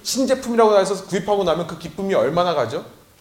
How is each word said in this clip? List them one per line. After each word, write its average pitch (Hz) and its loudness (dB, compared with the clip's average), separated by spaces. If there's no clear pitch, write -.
신제품이라고 233 2
해서 190 0
구입하고 202 -2
나면 170 0
그 170 -12
기쁨이 196 -6
얼마나 170 2
가죠? 143 -4